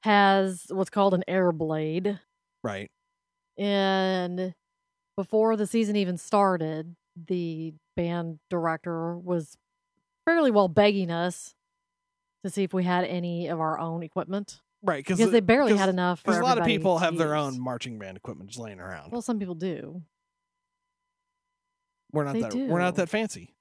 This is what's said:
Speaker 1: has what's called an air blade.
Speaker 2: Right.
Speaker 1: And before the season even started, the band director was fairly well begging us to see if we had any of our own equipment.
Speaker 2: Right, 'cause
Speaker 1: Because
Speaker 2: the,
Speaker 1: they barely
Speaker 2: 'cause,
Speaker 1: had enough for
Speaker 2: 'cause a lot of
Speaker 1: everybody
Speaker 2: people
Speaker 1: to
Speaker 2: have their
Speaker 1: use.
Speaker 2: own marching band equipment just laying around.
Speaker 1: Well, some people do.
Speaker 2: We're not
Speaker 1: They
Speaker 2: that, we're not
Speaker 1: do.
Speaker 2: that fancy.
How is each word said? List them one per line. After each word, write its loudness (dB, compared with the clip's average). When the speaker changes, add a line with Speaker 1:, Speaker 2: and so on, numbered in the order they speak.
Speaker 1:
has 4
what's -2
called 4
an 0
air 2
blade. -2
Speaker 2:
Right. -6
Speaker 1:
And 0
before 2
the 0
season 0
even 0
started, 0
the -6
band -4
director -2
was -4
fairly 4
well 6
begging 4
us -4
to -6
see -2
if -4
we 2
had 2
any -4
of -4
our -2
own -6
equipment. -6
Speaker 2:
Right, 0
'cause 0
Speaker 1:
Because 6
Speaker 2:
the, 6
Speaker 1:
they 8
barely 4
Speaker 2:
'cause, 4
Speaker 1:
had 4
enough 0
for -2
Speaker 2:
'cause 2
a 0
lot 4
of 0
Speaker 1:
everybody 2
Speaker 2:
people 2
Speaker 1:
to 2
Speaker 2:
have 2
their 2
Speaker 1:
use. 0
Speaker 2:
own -6
marching -8
band -12
equipment -14
just -16
laying -14
around. -12
Speaker 1:
Well, -6
some -2
people -6
do. -8
Speaker 2:
We're -2
not -4
Speaker 1:
They -2
Speaker 2:
that, -4
we're -2
not 0
Speaker 1:
do. -2
Speaker 2:
that -2
fancy. -6